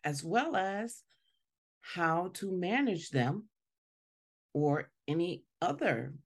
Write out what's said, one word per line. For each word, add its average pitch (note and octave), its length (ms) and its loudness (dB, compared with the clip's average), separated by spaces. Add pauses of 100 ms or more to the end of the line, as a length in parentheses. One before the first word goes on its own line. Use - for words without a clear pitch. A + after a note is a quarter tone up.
as D3 180 -4
well A#3+ 320 0
as G3+ 480 -2 (760)
how E3+ 540 0
to G3 180 -4
manage F#3 580 0
them C#3 380 0 (1040)
or D3 360 2 (180)
any E3+ 340 -2 (180)
other F#3 540 0 (120)